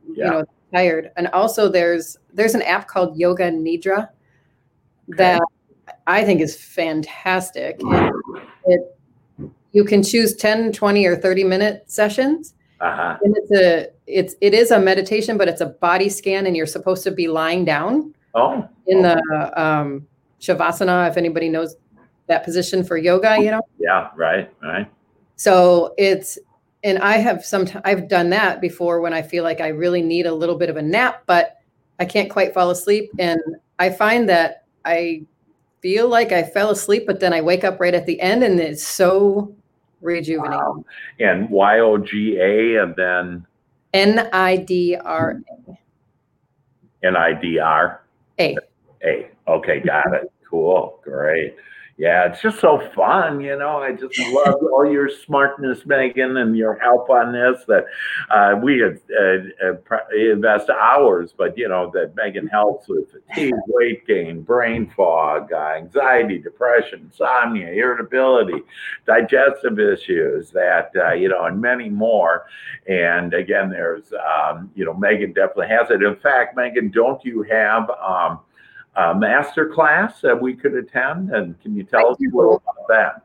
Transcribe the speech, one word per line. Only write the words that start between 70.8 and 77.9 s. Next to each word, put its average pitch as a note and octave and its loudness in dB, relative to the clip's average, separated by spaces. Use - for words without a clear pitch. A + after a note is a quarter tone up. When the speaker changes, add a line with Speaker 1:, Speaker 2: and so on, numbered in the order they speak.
Speaker 2:
uh, F2 2
you F#2 0
know, F2 -2
and F2+ -4
many A#2+ -2
more. G#2 0
And F2 0
again, F#2+ -2
there's, E2+ -6
um, D#2+ -4
you G2 -4
know, E2 -6
Megan G2 -2
definitely F#2+ -2
has A#2 2
it. G2 2
In G2+ 0
fact, B2+ 0
Megan, A#2+ -2
don't A#2 0
you A#2 -6
have, A2 0
um, F2 -4